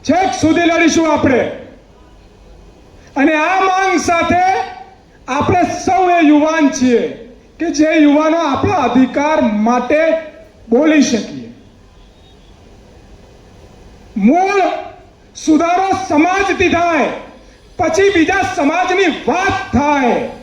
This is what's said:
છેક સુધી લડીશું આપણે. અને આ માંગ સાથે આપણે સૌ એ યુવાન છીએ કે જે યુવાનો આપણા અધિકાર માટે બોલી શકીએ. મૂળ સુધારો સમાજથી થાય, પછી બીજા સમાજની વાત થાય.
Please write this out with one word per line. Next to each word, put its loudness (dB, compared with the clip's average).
છેક 0
સુધી 0
લડીશું 2
આપણે. 0
અને 2
આ 0
માંગ 0
સાથે 0
આપણે 0
સૌ 2
એ 2
યુવાન 2
છીએ 0
કે -4
જે 2
યુવાનો 4
આપણા -2
અધિકાર 0
માટે 0
બોલી 4
શકીએ. -4
મૂળ 2
સુધારો 2
સમાજથી 0
થાય, 0
પછી 0
બીજા 0
સમાજની 0
વાત -4
થાય. 0